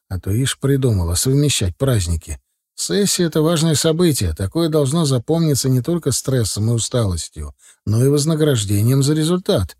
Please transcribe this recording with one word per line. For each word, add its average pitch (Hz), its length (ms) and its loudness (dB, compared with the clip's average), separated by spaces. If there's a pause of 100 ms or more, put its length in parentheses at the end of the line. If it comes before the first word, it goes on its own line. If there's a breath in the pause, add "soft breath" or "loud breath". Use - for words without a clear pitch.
а 95 100 -6
то 92 120 -8
ишь 117 280 -2
придумала 117 580 0
совмещать 135 600 0
праздники. 87 640 -2 (340)
Сессия — 185 520 -2
это 160 160 0
важное 160 320 2
событие, 160 600 2
такое 160 340 -2
должно 156 360 0
запомниться 143 640 0
не 127 140 2
только 165 280 -2
стрессом 117 600 -2
и - 20 2
усталостью, 95 840 -4 (320 soft breath)
но 110 180 2
и 135 40 4
вознаграждением 139 920 2
за 143 120 2
результат. 156 640 0